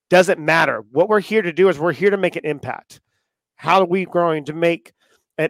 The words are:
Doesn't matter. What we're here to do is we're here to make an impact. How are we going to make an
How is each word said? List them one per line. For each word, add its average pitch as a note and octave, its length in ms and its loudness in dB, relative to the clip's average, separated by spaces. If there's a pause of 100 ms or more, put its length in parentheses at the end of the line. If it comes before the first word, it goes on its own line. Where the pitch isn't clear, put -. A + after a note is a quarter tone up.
(100)
Doesn't F3+ 300 4
matter. D3+ 500 0
What D#3 180 2
we're G#3+ 120 2
here G#3+ 220 -2
to E3+ 100 -6
do F3+ 160 4
is D#3 100 0
we're E3 140 -2
here E3 180 0
to G3 60 2
make F#3 180 -2
an F3 100 -8
impact. - 560 -10 (560)
How F3 240 2
are F#3 60 2
we F#3 180 -2
going E3 420 -2
to D3+ 60 -8
make E3 400 -2 (460)
an D#3+ 120 -2